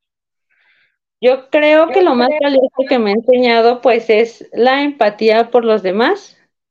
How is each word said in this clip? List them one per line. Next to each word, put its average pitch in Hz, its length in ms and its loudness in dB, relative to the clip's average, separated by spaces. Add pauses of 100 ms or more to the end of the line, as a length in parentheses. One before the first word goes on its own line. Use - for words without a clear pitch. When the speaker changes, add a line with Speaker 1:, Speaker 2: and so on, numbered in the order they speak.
(1200)
Speaker 1:
Yo 254 280 0
creo 311 420 2
que 381 100 0
Speaker 2:
Yo - 0 -
Speaker 1:
lo 330 120 2
más 240 140 0
Speaker 2:
creo 302 120 -4
Speaker 1:
valioso 269 480 -2
que 254 100 0
me 214 120 -2
ha 202 40 -2
enseñado, 233 680 0
pues, 233 300 0
es 226 420 -2
la 262 300 0
empatía 220 680 -2
por 240 140 0
los 220 180 0
demás 226 540 -4 (340)